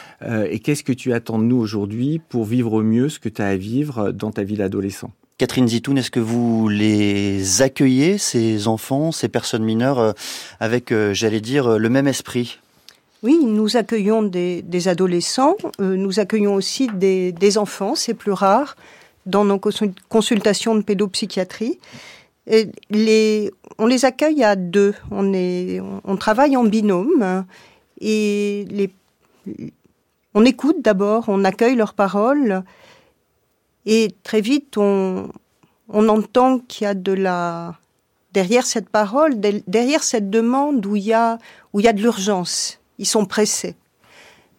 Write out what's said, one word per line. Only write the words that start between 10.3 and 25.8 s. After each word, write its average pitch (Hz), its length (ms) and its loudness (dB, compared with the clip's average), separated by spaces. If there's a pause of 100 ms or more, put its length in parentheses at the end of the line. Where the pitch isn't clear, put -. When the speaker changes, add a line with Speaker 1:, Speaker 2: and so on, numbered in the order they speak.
Speaker 2:
avec, 117 320 -2
euh, 107 220 2
j'allais 107 280 0
dire, 127 240 -2
euh, 113 120 2
le 110 120 0
même 135 180 2
esprit ? - 520 -4 (640)
Speaker 3:
Oui, 294 220 4
nous 214 320 0
accueillons 220 440 0
des, 180 420 -2
des 175 260 -2
adolescents, 185 640 0 (240)
euh, 190 160 -2
nous 190 240 -2
accueillons 202 360 0
aussi 196 380 -2
des, 185 380 0
des 196 260 2
enfants, 214 380 -4
c'est - 200 -4
plus 202 180 -4
rare, 202 420 2 (520)
dans 196 180 2
nos 202 140 2
consul-, 208 340 -2 (160)
consultations 220 640 2
de 214 80 2
pédopsychiatrie. 208 960 -4 (720)
Et 220 240 4 (180)
les, 214 600 2 (260)
on 214 80 0
les 247 200 4
accueille 285 380 2
à 208 120 4
deux, 202 400 2 (160)
on 196 200 0
est, 185 480 -2
on, 196 240 -10